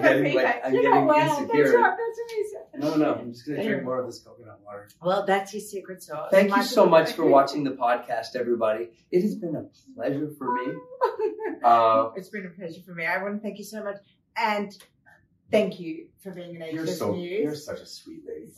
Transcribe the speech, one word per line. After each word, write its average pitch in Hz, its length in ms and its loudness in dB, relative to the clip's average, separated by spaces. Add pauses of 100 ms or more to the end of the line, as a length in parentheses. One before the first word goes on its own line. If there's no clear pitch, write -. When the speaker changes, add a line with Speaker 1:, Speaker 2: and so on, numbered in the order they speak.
Speaker 1:
have - 40 -2
a - 40 8
Speaker 2:
getting, - 140 4
like, - 100 2
Speaker 1:
feedback. 170 320 2
Speaker 2:
I'm - 100 -2
Speaker 1:
Yeah, 480 60 4
Speaker 2:
getting - 260 6
Speaker 1:
well, 302 320 4
Speaker 2:
insecure. 453 260 2
Speaker 1:
that's 466 120 6
right. 415 220 4
That's 466 340 -8
amazing. - 280 -6 (160)
Speaker 2:
No, 156 200 -2
no, 139 240 2
I'm 120 120 -12
just - 120 -18
gonna 147 140 -6
drink 208 100 -2
Speaker 1:
Anyway. - 160 -4
Speaker 2:
more 127 160 -4
of 123 60 -6
this - 140 -14
coconut 107 440 -20
water. 101 240 -16 (140)
Speaker 1:
Well, 190 240 0
that's 196 260 0
his 208 180 -12
secret 185 320 -12
sauce. 156 280 -12
Speaker 2:
Thank 196 180 8
you - 40 0
Speaker 1:
Michael 202 140 2
Speaker 2:
so 196 200 6
much 160 260 6
for 160 140 0
Speaker 1:
<laughs> 135 100 8
Speaker 2:
watching 143 280 4
the 131 80 -2
podcast, 120 640 -2
everybody. 117 520 -2 (220)
It 180 100 2
has 202 140 0
been 160 220 -8
a - 100 -10 (280)
pleasure 143 440 -4
for 127 160 -2
me. - 180 -4 (300)
Speaker 1:
<laughs> 427 600 -4
Speaker 2:
Uh, 113 540 4
Speaker 1:
It's 190 140 -14
been 196 160 -12
a 175 40 -14
pleasure 170 300 -14
for 180 140 -20
me. 165 100 -8
I 180 180 -4
wanna 208 160 -6
thank 202 200 -10
you 208 60 -14
so 214 200 -14
much. 202 120 -8 (400)
And 208 360 -4 (800)
thank 202 280 2
you 160 280 -10 (160)
for 190 80 -14
being 175 260 -14
an 165 60 -14 (100)
Speaker 2:
You're 160 120 -6
Speaker 1:
Ageless 180 140 -4
Speaker 2:
so, - 140 -4
Speaker 1:
Muse. 175 300 -6
Speaker 2:
you're 151 120 -4
such - 260 -14
a - 60 -20
sweet - 400 -20
lady. - 320 -16